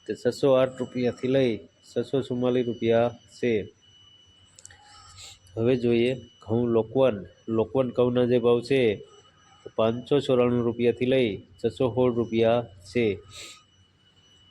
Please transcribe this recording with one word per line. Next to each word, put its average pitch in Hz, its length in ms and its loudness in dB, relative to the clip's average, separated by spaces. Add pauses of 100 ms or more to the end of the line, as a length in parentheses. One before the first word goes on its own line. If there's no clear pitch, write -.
તે 110 80 -6
છસો 123 380 0
આઠ 131 260 2
રૂપિયાથી 123 500 -4
લઈ 127 280 2
છસો - 680 -6
ચુમ્માલીસ 123 440 -2
રૂપિયા 117 420 2
છે. - 440 -4 (2000)
હવે 120 200 2
જોઈએ 120 540 0 (100)
ઘઉં 120 280 -2
લોકવન. 113 580 0 (220)
લોકવન 113 400 -2
ઘઉંના 123 360 2
જે 123 140 2
ભાવ 120 220 2
છે 120 340 2 (720)
તે - 120 -16
પાંચસો 120 440 0
ચોરાણું 123 420 2
રૂપિયાથી 120 440 0
લઈ 127 300 0
છસો - 580 -4
સોળ 123 200 2
રૂપિયા 113 480 0
છે. 117 560 -4 (1300)